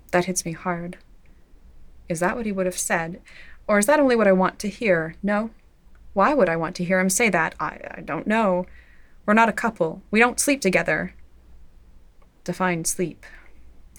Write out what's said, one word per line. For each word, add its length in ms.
That 140
hits 200
me 60
hard. 480
Is 120
that 160
what 100
he 60
would 160
have 100
said? 420
Or 120
is 80
that 120
only 160
what 120
I 60
want 260
to 100
hear? 540
No? 260
Why 220
would 120
I 80
want 200
to 80
hear 160
him 100
say 200
that? 300
I, 380
I 40
don't 260
know. 400
We're 80
not 160
a 40
couple. 580
We 80
don't 200
sleep 220
together. 540
Define 420
sleep. 400